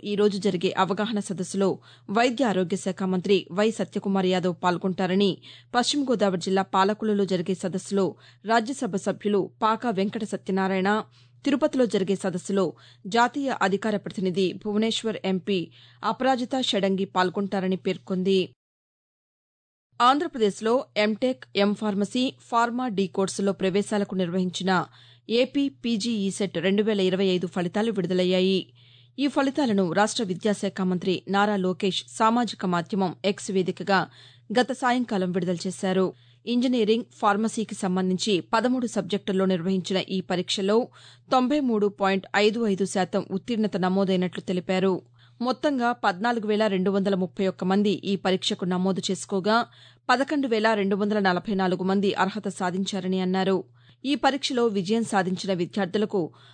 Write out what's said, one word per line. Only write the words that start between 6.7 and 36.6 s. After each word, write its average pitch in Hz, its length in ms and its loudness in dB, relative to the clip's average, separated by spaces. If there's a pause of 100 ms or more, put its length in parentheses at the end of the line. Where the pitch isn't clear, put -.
జరిగే 185 300 0
సదస్సులో 185 500 -2 (400)
రాజ్యసభ 226 520 0
సభ్యులు 196 540 -2 (120)
పాకా 226 280 0
వెంకట 202 340 -4
సత్యనారాయణ, 190 800 -2 (420)
తిరుపతిలో 277 420 2
జరిగే 190 300 0
సదస్సులో 190 480 -2 (420)
జాతీయ 240 560 0
అధికార 202 340 0
ప్రతినిధి 185 560 -2
భువనేశ్వర్ 220 720 -2
ఎంపీ 190 340 0 (460)
అపరాజిత 247 560 0
షడంగి 196 440 0
పాల్గొంటారని 190 720 0
పేర్కొంది. 185 600 -2 (1600)
ఆంధ్రప్రదేశ్లో 240 840 2 (120)
ఎంటెక్, 220 480 0 (120)
ఎం 202 180 4
ఫార్మసీ, 208 680 -2
ఫార్మా 240 480 -2
డీ 196 180 0
కోర్సుల్లో 196 460 -2
ప్రవేశాలకు 196 640 -2
నిర్వహించిన 185 580 -2 (580)
ఏపీ 262 380 2
పీజీ 233 440 -4
ఈసెట్ 196 460 -2
రెండు 190 240 2
వేల 208 180 0
ఇరవై 185 260 2
ఐదు 180 200 2
ఫలితాలు 196 460 -2
విడుదలయ్యాయి. 185 680 2 (580)
ఈ 269 80 0
ఫలితాలను 262 640 2
రాష్ట్ర 214 320 0
విద్యాశాఖ 196 560 -2
మంత్రి 185 480 0
నారా 202 280 2
లోకేష్ 185 520 -2
సామాజిక 226 580 0
మాధ్యమం 185 480 -2 (100)
ఎక్స్ 202 260 -2
వేదికగా 185 480 0 (520)
గత 247 220 0
సాయంకాలం 240 600 0
విడుదల 180 240 -2 (100)
చేశారు. 185 380 0 (420)
ఇంజనీరింగ్, 233 580 2 (100)